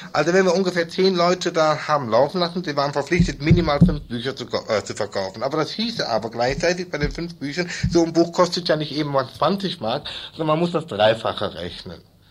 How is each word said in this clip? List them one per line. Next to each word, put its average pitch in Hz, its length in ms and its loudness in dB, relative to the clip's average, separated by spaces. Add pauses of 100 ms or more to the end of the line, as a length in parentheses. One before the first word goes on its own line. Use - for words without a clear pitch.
(140)
Also 156 180 2
wenn 190 140 4
wir 170 100 4
ungefähr 175 320 0
zehn 190 260 2
Leute 180 380 2
da 156 380 2
haben 143 180 2
laufen 139 320 4
lassen, 175 240 -2
die 147 140 -4
waren 143 160 0
verpflichtet, 147 480 0
minimal 156 380 4
fünf 170 280 4
Bücher 120 260 -4
zu 120 120 -10
ko-, 101 240 -4
äh, 104 160 2
zu 113 100 -10
verkaufen. 101 480 -4
Aber 131 140 -2
das - 140 -2
hieße 220 360 -4
aber 113 220 -2
gleichzeitig 170 600 -2
bei 147 100 -6
den 147 120 0
fünf 170 240 -8
Büchern, 170 340 -6 (220)
so 170 100 6
ein 165 120 0
Buch 170 180 4
kostet 175 380 0
ja 156 80 4
nicht 147 180 -6
eben 147 160 -4
mal 135 160 0 (100)
zwanzig 190 440 -2
Mark, 117 260 -4 (220)
sondern 156 180 -6
man 156 120 2
muss 170 120 2
das 156 160 -2
Dreifache 107 680 2
rechnen. 85 460 -12 (300)